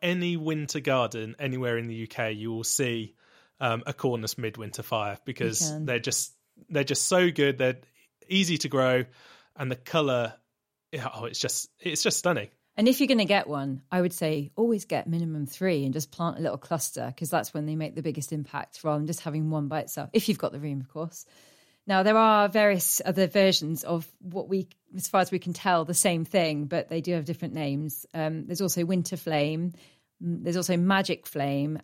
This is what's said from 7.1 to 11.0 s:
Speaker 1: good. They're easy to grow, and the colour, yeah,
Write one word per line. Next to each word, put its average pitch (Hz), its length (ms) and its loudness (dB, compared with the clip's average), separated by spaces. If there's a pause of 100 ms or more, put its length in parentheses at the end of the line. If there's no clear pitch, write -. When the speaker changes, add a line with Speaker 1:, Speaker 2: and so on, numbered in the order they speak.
Speaker 1:
good. 139 280 2
They're 127 200 2 (500)
easy 180 300 2
to 147 100 -4
grow, 127 360 4 (500)
and 131 160 -4
the 123 60 -4
colour, 127 580 0 (560)
yeah, 123 240 -6